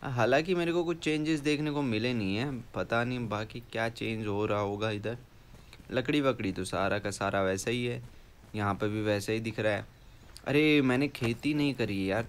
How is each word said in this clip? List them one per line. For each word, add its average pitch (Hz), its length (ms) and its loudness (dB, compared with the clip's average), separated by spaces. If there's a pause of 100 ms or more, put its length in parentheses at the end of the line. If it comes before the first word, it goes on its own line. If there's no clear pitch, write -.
हालांकि 135 520 2
मेरे 170 180 0
को 170 100 2
कुछ 165 160 -2
changes 156 400 0
देखने 147 320 0
को 143 100 0
मिले 120 320 0
नहीं 101 240 0
हैं, 131 280 -4 (100)
पता 117 280 0
नहीं 123 260 -4
बाकी 110 300 -4
क्या 113 300 -2
change 110 380 -4
हो 104 180 0
रहा 104 140 2
होगा 104 320 0
इधर। 107 260 -4 (760)
लकड़ी 135 300 0
वकड़ी 120 300 2
तो 92 140 -4
सारा 95 340 0
का 101 120 -4
सारा 98 300 0
वैसा 98 300 0
ही 123 140 -2
है, 120 180 -4 (520)
यहाँ 101 200 0
पे 107 120 -2
भी 107 140 -2
वैसा 104 300 0
ही 113 80 0
दिख 113 200 -6
रहा 107 140 2
है। 101 120 -4 (640)
अरे, 151 340 6
मैंने 131 260 4
खेती 120 460 -2
नहीं 147 200 2
करी 101 280 0
है 95 40 0
यार, 104 240 2